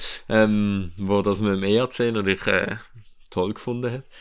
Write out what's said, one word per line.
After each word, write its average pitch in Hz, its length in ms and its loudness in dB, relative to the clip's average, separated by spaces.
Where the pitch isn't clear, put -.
Ähm, 104 680 2
wo 101 260 2
das 98 180 0
mit 104 140 2
dem 95 80 -2
E 101 140 2
R 123 140 2
C 117 200 0
natürlich, 98 360 0
äh, - 300 2
toll 95 240 -2
gefunden 120 380 -6
hat. 131 120 -10